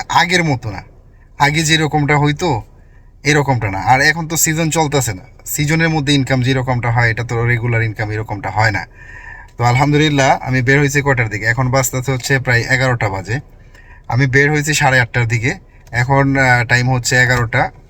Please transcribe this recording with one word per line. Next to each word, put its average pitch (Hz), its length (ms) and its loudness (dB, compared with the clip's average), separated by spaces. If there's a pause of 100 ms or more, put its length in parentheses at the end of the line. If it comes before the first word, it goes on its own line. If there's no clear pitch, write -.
আগের 175 360 2
মতো 123 260 -2
না। 90 120 -12 (560)
আগে 151 240 2
যেরকমটা 151 560 0
হইতো, 147 440 0 (600)
এরকমটা 135 480 0
না। 95 80 -4
আর 127 220 4
এখন 156 280 0
তো 160 80 -4
সিজন 160 340 0
চলতেছে 143 440 0
না, 92 80 -14 (240)
সিজনের 160 420 0
মধ্যে 151 260 0
ইনকাম 131 280 2
যেরকমটা 123 480 -2
হয়, 117 200 2
এটা 117 140 -4
তো 120 220 -2
রেগুলার 117 360 0
ইনকাম 107 280 -4
এরকমটা 107 400 -8
হয় 107 200 2
না। 95 160 -6 (720)
তো 120 60 -2
আলহামদুলিল্লাহ, 143 760 4
আমি 127 220 -2
বের 135 160 2
হয়েছি 139 240 0
কয়টার 123 260 0
দিকে, 104 180 -6
এখন 123 240 0
বাজতেছে 131 420 -2
হচ্ছে 135 260 -2
প্রায় 120 220 0
এগারোটা 127 480 -2
বাজে। 95 320 -6 (680)
আমি 123 180 0
বের 139 240 2
হয়েছি 151 240 -2
সাড়ে 131 260 2
আটটার 120 280 -2
দিকে, 120 260 -2 (360)
এখন, 139 460 0
আহ, 127 280 2
টাইম 123 260 0
হচ্ছে 127 260 -2
এগারোটা, 123 540 0 (200)